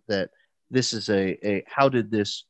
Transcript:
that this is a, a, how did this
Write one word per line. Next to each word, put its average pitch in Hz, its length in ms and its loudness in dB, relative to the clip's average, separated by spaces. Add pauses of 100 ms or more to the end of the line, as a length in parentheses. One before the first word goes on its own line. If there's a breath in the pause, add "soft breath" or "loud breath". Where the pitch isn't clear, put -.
that 95 220 0 (400)
this 127 240 0
is 107 160 -6
a, 98 360 2
a, 101 220 0
how 139 220 2
did 117 200 0
this 107 400 -2